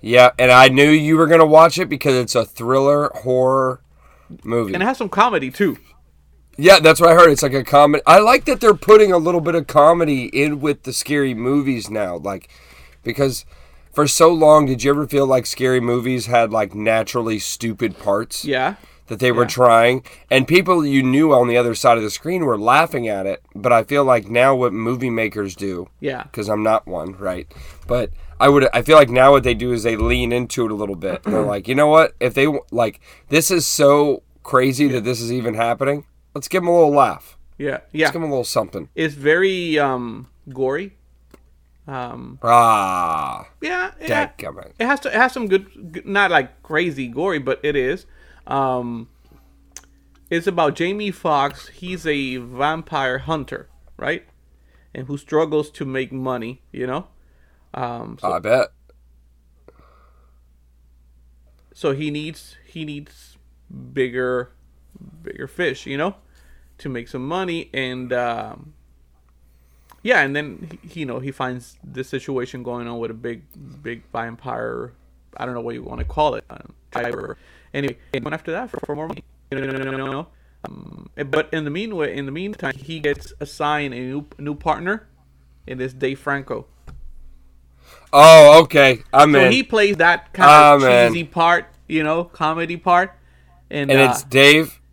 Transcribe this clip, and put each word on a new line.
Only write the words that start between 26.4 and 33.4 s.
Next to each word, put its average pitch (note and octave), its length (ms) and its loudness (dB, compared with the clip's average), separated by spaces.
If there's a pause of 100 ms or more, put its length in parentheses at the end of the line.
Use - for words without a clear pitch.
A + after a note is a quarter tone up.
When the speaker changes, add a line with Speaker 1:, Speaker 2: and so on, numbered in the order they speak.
Speaker 1:
I'm G#2+ 160 -4
not A2 240 -2
one, F2 300 -10
right? F#2 280 -10 (400)
But A#2+ 240 -4 (300)
I C3+ 80 6
would, C#3+ 260 4
I A#2+ 80 0
feel D3+ 140 6
like C#3+ 120 8
now B2+ 220 4
what C3+ 140 4
they B2 100 0
do B2 180 -4
is A2 120 -6
they A2+ 120 -2
lean A#2 360 -2
into B2 320 -4
it G#2+ 80 -4
a - 20 -6
little G2+ 220 -8
bit. F2 260 -8
They're G#3 200 -4
Speaker 2:
<clears throat> G2+ 120 -4
Speaker 1:
like, G2+ 140 -10
"You B2+ 80 -2
know D3 100 4
what? D#3 320 4
If B2 160 -4
they C#3 120 2
w-, D3+ 260 -4
like, A2+ 260 -2 (300)
this D#3 220 0